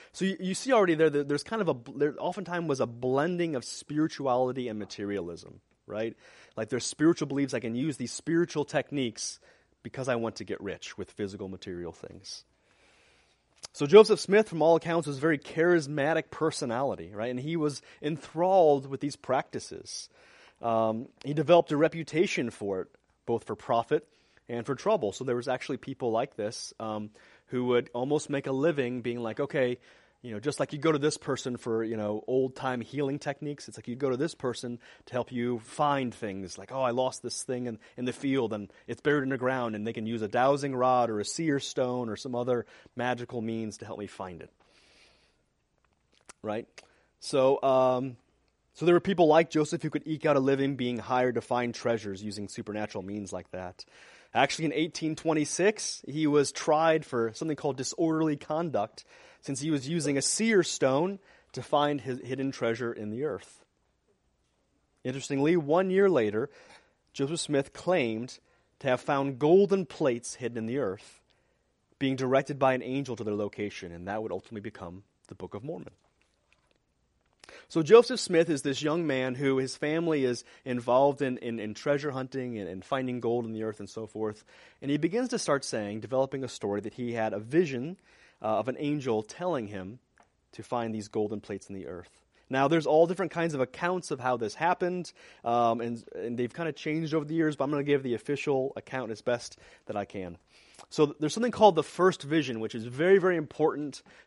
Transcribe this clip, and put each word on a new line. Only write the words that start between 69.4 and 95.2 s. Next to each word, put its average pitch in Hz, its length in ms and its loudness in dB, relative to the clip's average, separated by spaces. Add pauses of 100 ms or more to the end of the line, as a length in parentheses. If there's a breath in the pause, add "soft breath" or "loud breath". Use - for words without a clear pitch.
plates 123 500 -2
hidden 120 240 -6
in 110 60 -4
the 120 120 -4
earth, 101 420 -4 (800)
being 135 160 0
directed 135 420 0
by 131 160 4
an 127 100 -4
angel 131 340 -4
to 117 80 -8
their 104 100 0
location, 101 560 -6
and 87 160 -12
that 107 160 -4
would 98 80 -8
ultimately 101 300 -8
become 98 420 -12 (240)
the - 80 -16
Book 92 200 -12
of 101 80 -12
Mormon. 170 280 -12 (1800 loud breath)
So 165 140 0
Joseph 226 380 8
Smith 170 300 4
is 143 120 0
this 135 200 -2
young 156 260 0
man 131 280 0
who 135 220 2
his 131 180 -2
family 156 480 0
is 123 220 0 (180 loud breath)
involved 127 580 4
in, 127 180 0
in, 117 200 -6
in 107 140 -6
treasure 143 380 0
hunting 127 460 -6
and, 95 120 -6
and 95 160 -10
finding 131 340 -4
gold 117 260 0
in 110 80 -8
the 110 100 -6
earth 107 160 -6
and 101 100 -14
so 110 180 -10
forth. 107 380 -6 (360 loud breath)
And 139 100 -4
he 147 60 2
begins 190 320 -2
to 226 100 -2
start 139 260 0
saying, 107 340 -4
developing 131 440 -2
a 123 40 -4
story, 104 340 -4
that 107 120 -8
he 120 200 -6
had 110 200 -2
a 101 60 -4
vision, 139 580 -2 (440 soft breath)
uh, 110 160 0
of 107 120 -2
an 127 100 -4
angel 135 420 0
telling 147 460 -4
him 101 320 -10 (540)
to 113 100 -14
find 113 320 -4
these 107 140 -8
golden 107 320 -4
plates - 260 -12
in 101 80 -12
the 90 120 -12
earth. 87 220 -14 (400 soft breath)
Now, 135 180 4
there's 160 200 2
all 156 180 8
different 175 260 -2
kinds 165 220 -2
of 139 60 -2
accounts 175 520 -4
of 139 80 -6
how 127 180 0
this 113 180 -4
happened, 180 560 -2 (320 loud breath)